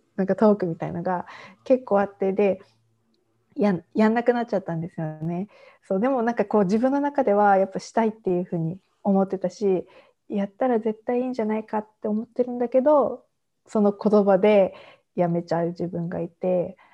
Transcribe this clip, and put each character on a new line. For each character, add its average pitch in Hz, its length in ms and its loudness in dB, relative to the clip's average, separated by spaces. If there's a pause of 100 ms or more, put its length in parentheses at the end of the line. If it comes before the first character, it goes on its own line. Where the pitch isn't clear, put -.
(140)
な 196 80 -2
ん 185 60 -2
か 190 80 2
ト 208 180 6
ー - 20 -8
ク 190 100 -4
み 165 100 -4
た 151 100 -10
い 160 60 -10
な 170 60 -8
の 175 40 -8
が 180 240 -4 (380)
結 254 200 0
構 202 140 0
あ 202 60 2
っ 196 120 -12
て、 190 160 -2
で、 196 300 0 (960)
や 208 160 2
ん-、 170 100 -4 (120)
や 214 140 2
ん 220 60 0
な 233 80 0
く 240 100 2
な 240 100 0
っ 233 40 -6
ち 226 80 -6
ゃ 190 60 0
っ - 20 -16
た 170 140 -6
ん 165 40 -6
で 190 80 -8
す - 120 -14
よ 156 180 -8
ね。 170 300 -6 (340)
そ 190 140 -4
う、 190 40 0
で 247 80 0
も 262 140 -2
な 233 100 -2
ん - 40 -4
か 233 80 0
こ 214 160 0
う、 - 20 4
自 196 160 0
分 262 140 0
の 285 80 0
中 285 240 -2
で 202 100 2
は 202 220 4
や 190 100 2
っ 190 40 -10
ぱ 190 100 -8
し - 100 -18
た 226 140 0
い 220 60 0
っ - 20 -8
て 214 180 -6
い 180 120 0
う - 20 -4
ふ - 80 -12
う 175 60 -4
に 165 200 -6 (240)
思 196 180 2
っ 190 60 2
て 190 100 -6
た 180 140 -4
し、 190 340 0 (440)
や 196 160 -4
っ 196 40 -8
た 254 200 -4
ら 240 100 2
絶 220 260 -4
対 247 180 -2
い - 20 -2
い - 20 -6
ん 254 60 -6
じ 240 100 -4
ゃ - 20 0
な 214 140 -2
い 220 80 -10
か 220 120 -4
っ 214 80 -8 (160)
て - 40 -4
思 214 160 -2
っ 240 40 -10
て - 180 -2
る 247 80 -10
ん 240 60 -8
だ 247 100 -2
け 262 140 2
ど、 277 420 2 (420)
そ 220 140 -2
の 202 100 4
言 208 340 2
葉 196 140 4
で 202 360 4 (400)
や 175 140 0
め 170 140 -2
ち 170 100 -6
ゃ 170 120 0
う 170 40 -2
自 175 200 -8
分 170 200 -6
が 170 140 -8
い 170 80 -10
て、 180 480 -4 (140)